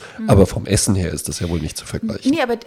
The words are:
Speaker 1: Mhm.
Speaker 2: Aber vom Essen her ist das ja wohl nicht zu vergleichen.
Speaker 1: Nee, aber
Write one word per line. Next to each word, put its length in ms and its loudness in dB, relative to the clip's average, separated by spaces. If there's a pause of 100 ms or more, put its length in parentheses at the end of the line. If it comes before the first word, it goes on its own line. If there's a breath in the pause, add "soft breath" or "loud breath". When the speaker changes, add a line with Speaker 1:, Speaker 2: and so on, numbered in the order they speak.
(180 loud breath)
Speaker 1:
Mhm. 120 -4
Speaker 2:
Aber 160 8
vom 180 -6
Essen 300 2
her 180 0
ist 160 -8
das 120 -8
ja 100 -4
wohl 100 0
nicht 160 -6
zu 80 -12
vergleichen. 460 -4
Speaker 1:
Nee, 100 2
aber 140 0 (120)